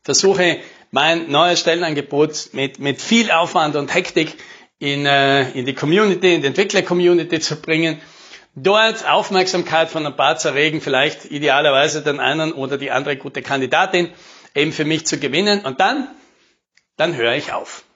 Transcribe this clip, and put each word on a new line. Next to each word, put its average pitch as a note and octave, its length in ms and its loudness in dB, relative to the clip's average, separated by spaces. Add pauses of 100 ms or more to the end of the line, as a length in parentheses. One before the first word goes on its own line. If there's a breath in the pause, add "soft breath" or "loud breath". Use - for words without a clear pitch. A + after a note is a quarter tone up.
versuche F3+ 560 2 (320 loud breath)
mein E3 400 0
neues E3 300 2
Stellenangebot D3+ 920 -2
mit, C3+ 260 -6
mit C#3 240 -4
viel A3+ 260 2
Aufwand E3 460 2
und C#3 180 -4
Hektik E3+ 420 -2 (440 loud breath)
in, C#3+ 260 -2
äh, C#3 460 4
in C3 160 -4
die C3 80 -4
Community, F3+ 580 2
in D#3+ 80 2
die C#3 60 -2
Entwickler-Community F3 920 0
zu D#3 220 -6
bringen, D#3+ 400 -2 (520 loud breath)
dort G#3+ 560 2
Aufmerksamkeit E3+ 800 2
von D#3 160 -6
ein C3+ 120 -8
paar D3+ 180 2
zu D#3+ 140 -2
erregen, D3+ 320 0
vielleicht D3 500 -2
idealerweise C#3+ 680 2
den C#3 180 -2
einen D#3 320 0
oder C#3 260 -6
die C3+ 140 -6
andere C#3 240 -2
gute - 260 -10
Kandidatin E3+ 720 0 (420 loud breath)
eben D3+ 200 0
für D#3 100 -4
mich D#3 220 -2
zu D#3 120 -4
gewinnen F#3 440 0
und C3+ 180 -10
dann, B3 300 0 (880 soft breath)
dann D#3+ 180 0
höre A#2 200 0
ich - 180 -6
auf. - 320 -10 (100)